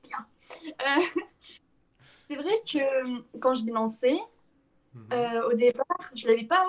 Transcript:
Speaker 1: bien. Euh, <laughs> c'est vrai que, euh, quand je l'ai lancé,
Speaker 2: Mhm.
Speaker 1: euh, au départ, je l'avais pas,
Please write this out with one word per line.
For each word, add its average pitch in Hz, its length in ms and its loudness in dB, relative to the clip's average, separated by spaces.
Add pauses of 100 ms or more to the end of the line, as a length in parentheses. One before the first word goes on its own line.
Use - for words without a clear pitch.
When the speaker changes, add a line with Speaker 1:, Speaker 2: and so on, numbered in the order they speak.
Speaker 1:
bien. - 220 -14 (420)
Euh, 285 540 0 (760)
<laughs> - 340 -20
c'est 294 60 -8
vrai 311 200 0 (160)
que, 294 80 -2
euh, 262 420 -2 (180)
quand 262 160 4
je 220 100 -4
l'ai 226 60 -4
lancé, 226 480 0 (760)
Speaker 2:
Mhm. 117 200 -10
Speaker 1:
euh, 233 360 0
au 240 40 2
départ, 247 640 0
je 226 120 -6
l'avais 226 180 4
pas, 370 240 4